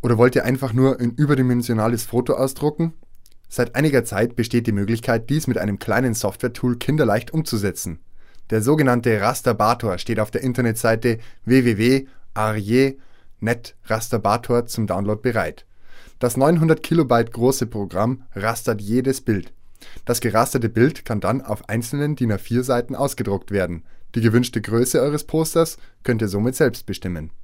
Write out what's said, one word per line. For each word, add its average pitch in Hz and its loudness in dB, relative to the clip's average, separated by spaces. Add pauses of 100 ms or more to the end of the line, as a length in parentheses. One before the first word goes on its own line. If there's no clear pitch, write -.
oder 117 2
wollt 120 6
ihr - 2
einfach 123 -2
nur 131 4
ein 120 0
überdimensionales 120 2
Foto 127 0
ausdrucken? 147 -2 (540)
Seit - -2
einiger 139 4
Zeit 113 -2
besteht 120 0
die 107 0
Möglichkeit, 113 0
dies 151 0
mit 123 0
einem 98 -2
kleinen 113 0
Software-Tool 120 -2
kinderleicht 120 0
umzusetzen. 101 -4 (500)
Der 110 2
sogenannte 120 4
Rasterbator 113 2
steht - -4
auf 107 -2
der - -2
Internetseite 117 0 (260)
w 127 6
w 117 4
w 131 4 (260)
arje 110 2 (420)
net 120 -4 (100)
rasterbator 113 0
zum 110 -2
Download 101 -2
bereit. 107 -2 (540)
Das 120 0
neunhundert 160 4
Kilobyte 123 2
große 123 2
Programm 104 -4 (100)
rastert 107 -2
jedes 123 0
Bild. 101 -2 (500)
Das 120 -2
gerasterte 117 0
Bild 117 2
kann 107 -4
dann 117 0
auf - -8
einzelnen 143 -2
din 117 0
A 95 -2
vier 120 -2
Seiten 123 -2
ausgedruckt 101 -4
werden. 87 -2 (300)
Die 120 0
gewünschte 117 2
Größe 120 2
eures 147 0
Posters 160 0 (260)
könnt 113 0
ihr 110 0
somit 104 0
selbst - 0
bestimmen. 85 -8 (120)